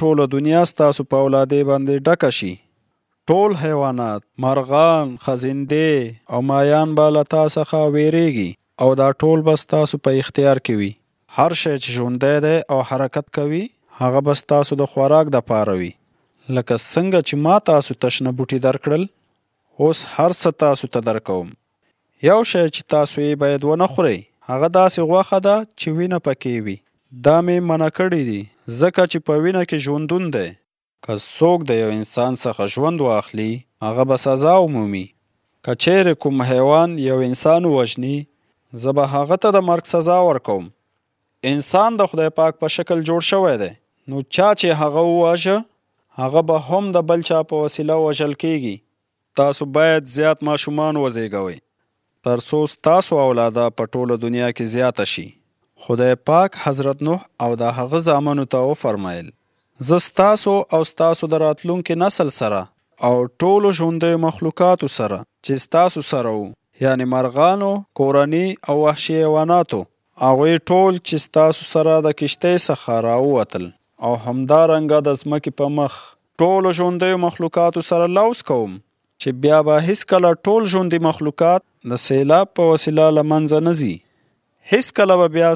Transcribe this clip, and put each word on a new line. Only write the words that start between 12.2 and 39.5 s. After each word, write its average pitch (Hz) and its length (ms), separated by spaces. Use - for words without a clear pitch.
دی 156 160
او 139 80
حرکت 135 480
کوي، 151 280
هغه 131 300
به 143 140
ستاسو 143 380
د 139 120
خوراک 147 420
دپاره 107 460
وي. 87 120
لکه 127 300
څنګه 185 480
چې - 80
ما 175 120
تاسو 147 260
ته 123 200
شنه 127 180
بوټي 131 320
درکړل، 151 400
اوس 156 220
هر 170 180
څه - 180
تاسو 135 320
ته 117 120
درکوم. 95 460
یو 190 200
شی 180 220
چې 156 180
تاسو 147 260
یې 147 220
باید 143 260
ونه 170 240
خورئ، 127 260
هغه 135 200
داسې 185 320
غوښه 190 360
ده 202 100
چې - 180
وینه 180 220
پکې 123 480
وي. 98 100
دا 135 240
مې 175 220
منع 160 200
کړي 175 400
دي، 101 140
ځکه 180 260
چې 170 200
په 156 60
وینه 185 200
کې 160 220
ژوندون 156 480
دی. 92 160
که 113 200
څوک 170 460
د 113 120
یو 110 120
انسان 120 500
څخه 104 320
ژوند 160 260
واخلي، 110 500
هغه 120 240
به 131 140
سزا 143 340
ومومي. 107 480
که 127 100
چیرې 180 480
کوم 139 200
حیوان 143 560
یو 131 280
انسان 156 380
ووژني، 131 500
زه 123 260
به 143 60
هغه 143 220
ته 202 200